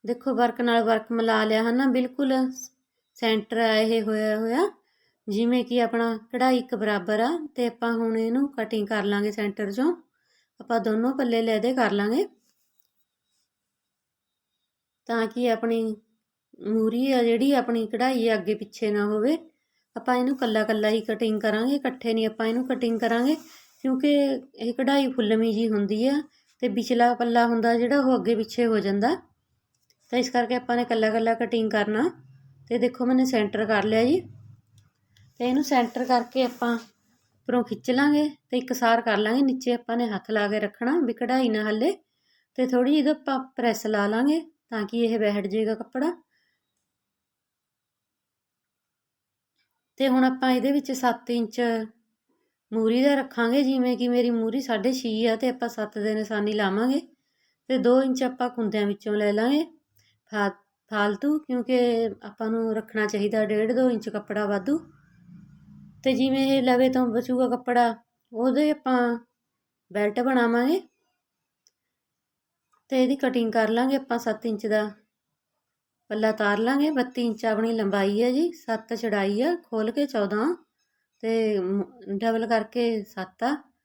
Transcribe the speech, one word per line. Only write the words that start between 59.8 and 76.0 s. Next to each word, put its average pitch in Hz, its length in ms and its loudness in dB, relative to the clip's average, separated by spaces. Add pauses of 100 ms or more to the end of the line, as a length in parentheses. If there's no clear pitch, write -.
ਫਾ-, 202 200 0 (400)
ਫਾਲਤੂ, 208 480 0
ਕਿਉਂਕਿ 247 400 -2 (440)
ਆਪਾਂ 220 260 -8
ਨੂੰ 226 260 -2
ਰੱਖਣਾ 214 320 -4
ਚਾਹੀਦਾ 208 380 0
ਡੇਢ 214 260 0
ਦੋ 254 180 2
ਇੰਚ 220 200 -4
ਕੱਪੜਾ 208 360 -6
ਵਾਧੂ। 202 320 0 (1300)
ਤੇ 262 100 2
ਜਿਵੇਂ 269 340 2
ਇਹ 269 160 2
ਲਵੇ 254 260 4
ਤੋਂ 254 180 2
ਬਚੂਗਾ 247 420 0
ਕੱਪੜਾ, 240 460 0 (360)
ਉਹਦੇ 262 400 2
ਆਪਾਂ 262 260 0 (920)
ਬੈਲਟ 208 280 0
ਬਣਾਵਾਂਗੇ, 247 640 2 (2000)
ਤੇ 262 140 2
ਇਹਦੀ 262 120 2
ਕਟਿੰਗ 247 360 0
ਕਰ 220 180 2
ਲਾਂਗੇ 254 260 2
ਆਪਾਂ। 262 240 -4
ਸੱਤ 220 260 -4
ਇੰਚ 214 220 -4
ਦਾ 214 220 0 (1200)